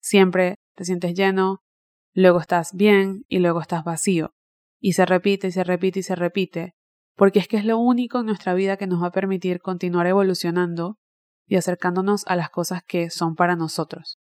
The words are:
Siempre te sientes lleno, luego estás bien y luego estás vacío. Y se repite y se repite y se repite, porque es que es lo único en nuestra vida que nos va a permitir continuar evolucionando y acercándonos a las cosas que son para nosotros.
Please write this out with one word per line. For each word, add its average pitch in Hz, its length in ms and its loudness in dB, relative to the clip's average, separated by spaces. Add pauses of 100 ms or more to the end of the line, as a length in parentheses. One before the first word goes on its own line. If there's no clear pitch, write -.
Siempre 185 540 2 (200)
te 185 100 -12
sientes 175 280 -4
lleno, 190 460 0 (540)
luego 180 260 6
estás 170 340 -2
bien 196 540 2
y 185 120 -2
luego 170 220 2
estás 160 220 -6
vacío. 165 480 -2 (480)
Y 185 140 0
se 185 120 4
repite 190 420 0
y 185 40 -4
se 185 120 -2
repite 180 360 -2
y 185 40 -6
se 185 120 -4
repite, 175 580 -4 (420)
porque 196 240 4
es 180 80 -4
que 220 100 -2
es 208 80 -2
lo 226 120 0
único 240 420 0
en 226 60 -4
nuestra 196 280 -2
vida 196 240 0
que 196 100 -8
nos 180 140 0
va 175 60 -2
a 175 40 -4
permitir 185 500 -2
continuar 175 460 -2
evolucionando 180 920 0 (500)
y 202 80 -2
acercándonos 185 720 -2
a 180 80 0
las 170 140 -4
cosas 175 360 -6
que 170 240 -4
son 165 260 -4
para 175 200 2
nosotros. - 720 -8